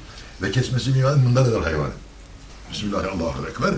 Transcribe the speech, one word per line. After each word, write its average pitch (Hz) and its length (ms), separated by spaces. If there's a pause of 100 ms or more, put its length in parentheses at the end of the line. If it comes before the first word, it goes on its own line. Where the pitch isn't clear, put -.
(420)
Ve 101 80
kesmesi 127 400
mümkün 135 280
mındar 123 300
eder 107 120
hayvanı. 78 320 (800)
Bismillahi 98 340
Allahu 82 440
Ekber. 185 280